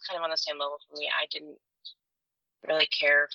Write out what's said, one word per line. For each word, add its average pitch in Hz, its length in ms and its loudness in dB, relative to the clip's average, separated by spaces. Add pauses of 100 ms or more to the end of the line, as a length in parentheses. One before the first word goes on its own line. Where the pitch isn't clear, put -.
kind 185 120 -4
of 170 60 -4
on 165 80 0
the 160 60 -4
same 147 220 -4
level 143 180 -4 (120)
for 147 80 -16
me. 147 100 -4
I 147 240 -2
didn't 151 260 -12 (1080)
really 156 200 4
care 143 480 4